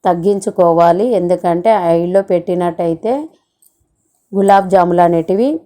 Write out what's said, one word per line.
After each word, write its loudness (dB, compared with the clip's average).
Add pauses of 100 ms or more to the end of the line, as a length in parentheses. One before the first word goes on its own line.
తగ్గించుకోవాలి, 0 (120)
ఎందుకంటే -2 (180)
ఆయిల్లో 0
పెట్టినట్టయితే -4 (1200)
గులాబ్ 2
జాములు 2
అనేటివి 0 (180)